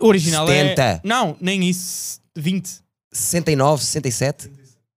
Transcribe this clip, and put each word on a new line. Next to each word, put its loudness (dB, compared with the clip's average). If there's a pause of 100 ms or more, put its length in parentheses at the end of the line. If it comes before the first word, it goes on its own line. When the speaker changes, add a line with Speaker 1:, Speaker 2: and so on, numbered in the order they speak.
Speaker 1:
O 4
original 4
Speaker 2:
Setenta. 2
Speaker 1:
é, 0
não, -2
nem 0
isso. -6 (160)
Vinte. -4 (340)
Speaker 2:
Sessenta -2
e 0
nove, 4
sessenta -4
e -2
sete. -4 (460)